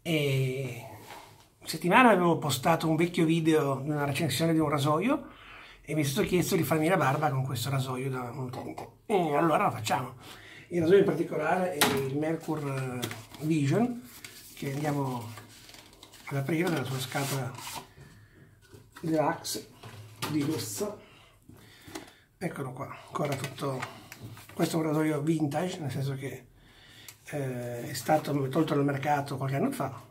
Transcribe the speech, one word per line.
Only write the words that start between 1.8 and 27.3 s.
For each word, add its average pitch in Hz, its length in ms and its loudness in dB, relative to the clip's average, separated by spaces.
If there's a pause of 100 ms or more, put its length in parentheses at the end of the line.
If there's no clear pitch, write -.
avevo 175 280 6
postato 160 500 2
un 160 60 4
vecchio 175 300 4
video 156 560 4
di 147 100 -4
una 147 140 0
recensione 165 480 2
di 160 80 4
un 151 80 2
rasoio 151 580 2 (560)
e 156 140 -4
mi 156 60 2
è - 20 4
stato 180 200 2
chiesto 180 300 2
di 165 80 4
farmi 156 240 2
la 185 100 4
barba 147 340 2
con 131 140 0
questo 135 240 -4
rasoio 131 420 -2
da 127 200 -6
un 127 140 -6
utente. - 460 -10 (160)
E 175 280 2
allora 160 300 4
la 175 80 2
facciamo. 131 420 -4 (540)
Il 175 140 0
rasoio 180 180 8
in 175 40 6
particolare 165 680 0
è 143 120 0 (120)
il 135 200 -2
Mercur 143 840 -4 (400)
Vision, 160 600 2 (540)
che 139 200 -6
andiamo 139 500 -2 (1000)
ad 139 100 -4
aprire 160 340 0
dalla 139 140 0
sua 131 160 -6
scatola 139 520 -4 (1500)
deluxe 160 680 -2 (640)
di 151 140 0
lusso. 180 560 -4 (1400)
Eccolo 139 340 -6
qua, - 320 -10
ancora 143 300 -2
tutto. - 720 -6 (460)
Questo 170 240 0
è 165 40 2
un 156 60 0
rasoio 156 340 2
vintage, 156 580 0
nel 143 140 -6
senso 139 240 -2
che, 135 300 -10 (800)
eh, 123 640 -6